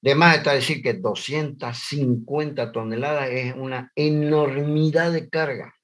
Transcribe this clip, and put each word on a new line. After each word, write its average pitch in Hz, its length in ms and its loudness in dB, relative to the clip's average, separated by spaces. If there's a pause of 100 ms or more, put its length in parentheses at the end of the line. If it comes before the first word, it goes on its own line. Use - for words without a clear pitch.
De 139 140 4
más 160 240 8
está 151 160 2
decir 135 280 -2
que 120 120 0
doscientas 120 840 -6
cincuenta 131 920 -2
toneladas 131 560 -4
es 127 260 -4
una 131 400 -8
enormidad 151 1160 2
de 165 160 -4
carga 139 540 -4